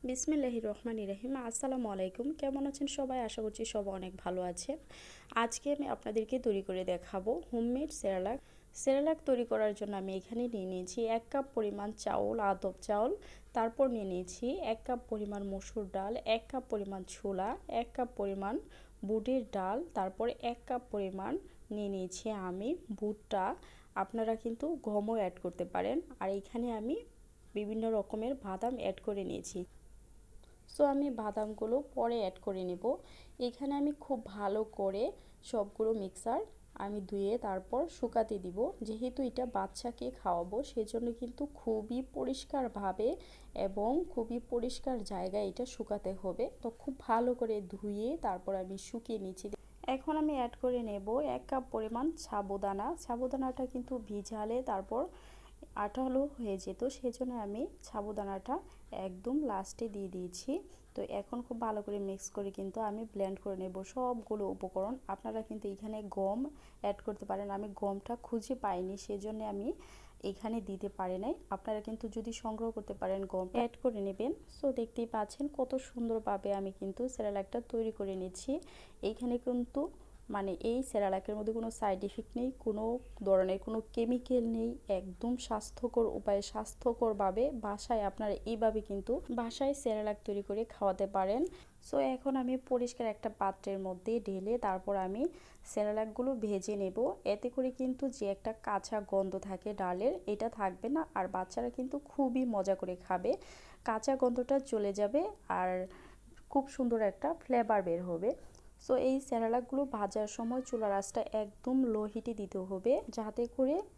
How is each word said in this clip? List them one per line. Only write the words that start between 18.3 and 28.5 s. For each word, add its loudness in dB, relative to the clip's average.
বুটের 2
ডাল, 2
তারপর 0
এক -6
কাপ 0
পরিমাণ -2
নিয়ে -2
নিয়েছি -4
আমি -2
ভুট্টা। 0
আপনারা 2
কিন্তু -2
গমও 2
অ্যাড 0
করতে -2
পারেন। 2
আর 0
এখানে -2
আমি 0
বিভিন্ন 0
রকমের 0
বাদাম 0